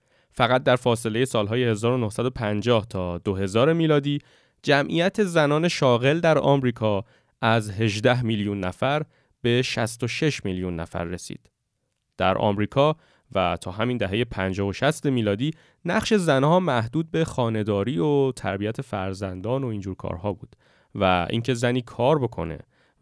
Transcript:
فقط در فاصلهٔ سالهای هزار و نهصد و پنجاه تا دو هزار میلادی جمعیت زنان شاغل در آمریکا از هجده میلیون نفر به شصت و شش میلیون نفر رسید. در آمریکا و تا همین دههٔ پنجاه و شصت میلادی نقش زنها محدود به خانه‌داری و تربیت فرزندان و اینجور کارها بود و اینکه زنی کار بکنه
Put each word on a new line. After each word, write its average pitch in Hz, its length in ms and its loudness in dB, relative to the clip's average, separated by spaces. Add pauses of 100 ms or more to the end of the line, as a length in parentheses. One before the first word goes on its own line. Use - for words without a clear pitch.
(320)
فقط 123 320 2
در 127 120 4
فاصلهٔ 117 500 0
سالهای 113 380 0
هزار 113 300 0
و 131 40 0
نهصد 117 280 -2
و 131 40 0
پنجاه 107 560 0
تا 90 320 -6
دو 95 180 -2
هزار 107 380 2
میلادی 147 460 2 (440)
جمعیت 160 600 2
زنان 160 440 2
شاغل 135 520 2
در 165 180 4
آمریکا 120 680 0 (360)
از 110 300 2
هجده 110 500 2
میلیون 104 380 -2
نفر 131 440 -2 (380)
به 120 200 4
شصت 117 420 -4
و 120 40 -2
شش - 380 -2
میلیون 92 300 -4
نفر 85 280 -6
رسید. - 460 -12 (680)
در 92 200 4
آمریکا 107 580 2 (360)
و 87 300 0
تا 92 100 -10
همین 117 260 -2
دههٔ 104 260 0
پنجاه 98 440 -2
و 98 60 -4
شصت - 320 -2
میلادی 120 460 0 (340)
نقش 196 280 0
زنها 160 460 4
محدود 147 520 -2
به 160 140 0
خانه‌داری 110 760 0
و 143 320 2
تربیت 101 500 -4
فرزندان 98 800 -6
و 127 40 -6
اینجور 98 280 -6
کارها 87 380 -6
بود - 220 -16 (400)
و 92 340 2
اینکه 117 240 0
زنی 120 280 0
کار 127 380 0
بکنه 82 400 -6 (420)